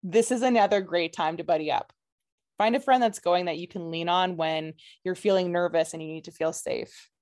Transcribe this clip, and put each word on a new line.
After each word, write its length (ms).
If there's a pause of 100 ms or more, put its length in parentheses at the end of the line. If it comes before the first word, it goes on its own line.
This 280
is 100
another 380
great 320
time 260
to 60
buddy 260
up. 220 (640)
Find 200
a 20
friend 240
that's 160
going 260
that 120
you 100
can 240
lean 160
on 300
when 380 (280)
you're 120
feeling 360
nervous 420
and 80
you 60
need 180
to 60
feel 220
safe. 560 (120)